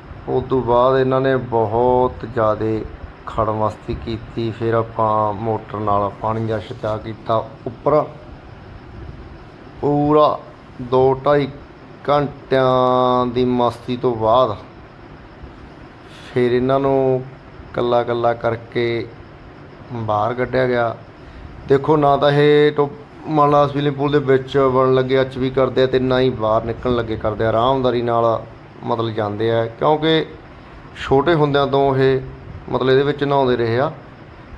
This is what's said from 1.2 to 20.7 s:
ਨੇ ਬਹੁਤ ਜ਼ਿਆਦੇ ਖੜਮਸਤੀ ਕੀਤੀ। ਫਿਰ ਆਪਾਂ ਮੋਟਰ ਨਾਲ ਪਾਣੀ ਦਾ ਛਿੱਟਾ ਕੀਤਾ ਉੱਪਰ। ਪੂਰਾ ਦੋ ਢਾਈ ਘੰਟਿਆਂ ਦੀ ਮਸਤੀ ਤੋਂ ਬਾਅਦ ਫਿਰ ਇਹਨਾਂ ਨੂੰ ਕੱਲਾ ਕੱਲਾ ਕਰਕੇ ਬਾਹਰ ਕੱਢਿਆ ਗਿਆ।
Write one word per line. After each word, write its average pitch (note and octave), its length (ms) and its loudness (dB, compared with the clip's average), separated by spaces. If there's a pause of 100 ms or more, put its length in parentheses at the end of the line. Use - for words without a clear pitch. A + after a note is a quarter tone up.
ਨੇ C3+ 160 2
ਬਹੁਤ B2 760 0 (220)
ਜ਼ਿਆਦੇ A2 500 0 (420)
ਖੜਮਸਤੀ G#2+ 680 -4
ਕੀਤੀ। A2+ 560 -8
ਫਿਰ A2+ 240 -2
ਆਪਾਂ A2 580 0
ਮੋਟਰ G#2+ 460 -6
ਨਾਲ G2+ 420 0
ਪਾਣੀ A2 260 -4
ਦਾ A2 120 -2
ਛਿੱਟਾ G#2+ 380 -8
ਕੀਤਾ A2 520 -4 (180)
ਉੱਪਰ। C#3+ 380 0 (1800)
ਪੂਰਾ D3 580 2 (440)
ਦੋ C3 440 2
ਢਾਈ C#3+ 220 2 (600)
ਘੰਟਿਆਂ B2+ 1160 2
ਦੀ B2 180 0
ਮਸਤੀ B2 520 -2
ਤੋਂ B2 200 -2
ਬਾਅਦ A2 400 2 (1800)
ਫਿਰ B2 180 2
ਇਹਨਾਂ C3 280 2
ਨੂੰ C3+ 440 2 (500)
ਕੱਲਾ A#2+ 280 2
ਕੱਲਾ A#2 320 0
ਕਰਕੇ A#2 760 -4 (840)
ਬਾਹਰ A2 420 -2
ਕੱਢਿਆ B2+ 320 -2
ਗਿਆ। A#2+ 300 0 (720)